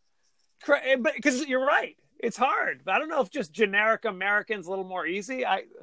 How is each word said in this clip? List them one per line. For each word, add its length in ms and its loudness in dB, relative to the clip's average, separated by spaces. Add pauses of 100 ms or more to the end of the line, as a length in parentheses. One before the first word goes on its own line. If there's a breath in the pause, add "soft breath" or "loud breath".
(640)
Cra-, 220 2
eh, 120 4
but, 260 0
'cause 240 2
you're 180 0
right. 320 0 (220)
It's 180 -4
hard. 500 0
I 120 2
don't 100 -2
know 120 0
if 100 -2
just 220 -6
generic 520 2
American's 640 -2
a 40 -8
little 140 -4
more 220 -6
easy. 400 -4
I, 180 0 (180)